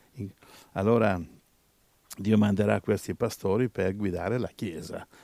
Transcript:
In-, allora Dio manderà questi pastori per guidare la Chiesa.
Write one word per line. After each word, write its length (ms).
In-, 140
allora 460
Dio 220
manderà 420
questi 360
pastori 540
per 260
guidare 420
la 160
Chiesa. 540